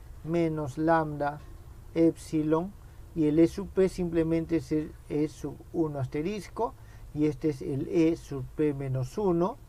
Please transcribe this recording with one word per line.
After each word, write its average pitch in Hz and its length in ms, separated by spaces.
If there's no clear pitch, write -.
menos 156 560
lambda 151 600
epsilon. 160 800
Y 156 140
el 151 100
E 165 100
sub 180 220
P 190 180
simplemente 165 680
es - 160
el 156 240
E 151 180
sub 143 280
uno 156 260
asterisco. 165 760
Y 151 140
este 151 220
es 139 120
el 143 260
E 165 300
sub 139 280
P 151 180
menos 131 460
uno 190 380